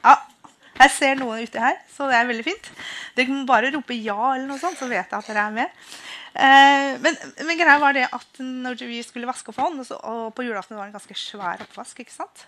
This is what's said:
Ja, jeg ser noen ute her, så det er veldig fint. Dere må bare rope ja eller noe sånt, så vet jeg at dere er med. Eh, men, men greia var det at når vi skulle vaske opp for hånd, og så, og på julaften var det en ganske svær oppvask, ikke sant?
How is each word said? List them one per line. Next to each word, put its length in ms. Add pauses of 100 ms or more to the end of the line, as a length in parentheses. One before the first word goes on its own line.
Ja, 120 (680)
jeg 100
ser 260
noen 260
ute 160
her, 180 (120)
så 180
det 80
er 120
veldig 160
fint. 260 (460)
Dere 160
må 160
bare 240
rope 240
ja 380
eller 140
noe 120
sånt, 180
så 100
vet 200
jeg 80
at 120
dere 180
er 100
med. 260 (480)
Eh, 640 (100)
men, 140 (260)
men 160
greia 220
var 160
det 100
at 320
når 480
vi 160
skulle 260
vaske 220
opp 60
for 100
hånd, 160
og 60
så, 80
og 400
på 100
julaften 300
var 100
det 60
en 60
ganske 200
svær 460
oppvask, 400
ikke 100
sant? 320